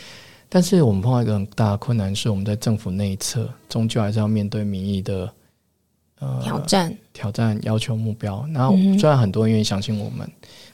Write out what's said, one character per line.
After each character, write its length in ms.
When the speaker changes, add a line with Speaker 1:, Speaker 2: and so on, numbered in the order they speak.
Speaker 1:
但 120
是 180
我 100
们 80
碰 140
到 80
一 40
个 100
很 120
大 240
的 60
困 180
难 200
是， 120
我 80
们 80
在 120
政 200
府 140
内 280
侧 300
终 200
究 140
还 100
是 60
要 100
面 220
对 140
民 200
意 160
的， 320
呃， 240
Speaker 2:
挑 200
战。 360
Speaker 1:
挑 180
战、 300
要 160
求、 180
目 200
标。 340
那 200
Speaker 2:
嗯 160
哼。 140
Speaker 1:
虽 80
然 80
很 160
多 140
人 60
愿 100
意 20
相 160
信 200
我 100
们， 180